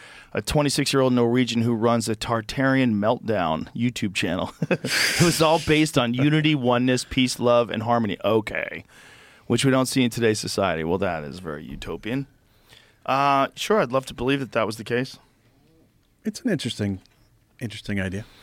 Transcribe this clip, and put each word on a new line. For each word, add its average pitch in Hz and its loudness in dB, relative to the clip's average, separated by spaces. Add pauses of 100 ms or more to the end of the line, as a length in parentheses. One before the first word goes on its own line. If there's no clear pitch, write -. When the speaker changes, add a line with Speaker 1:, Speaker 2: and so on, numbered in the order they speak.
(340)
Speaker 1:
a 107 -4
twenty-six-year-old 139 2
Norwegian 120 2
who 120 0
runs 117 2
the 113 -2
Tartarian 127 0
Meltdown 101 0
YouTube 117 -2
channel. 90 -4
<laughs> - -2
"It - -2
was 160 4
all 160 4
based 151 2
on 120 2
unity, 151 2
oneness, 127 2
peace, 127 0
love, 120 4
and 107 -4
harmony." 117 0
Okay. 101 -2 (640)
"Which 117 0
we 135 4
don't 131 2
see 131 0
in 120 2
today's 113 2
society." 90 -2
Well, 87 0
that 87 -4
is 71 -12
very 78 -10
utopian. 104 -8 (760)
Uh, 139 2
sure, 214 0
I'd 127 -2
love 131 0
to - -14
believe 135 0
that 127 -6
that 113 2
was 110 -4
the 113 -10
case. 123 -4 (1040)
Speaker 2:
It's - -6
an 240 -2
interesting, 202 -2 (580)
interesting 104 -6
idea. 95 -4 (180)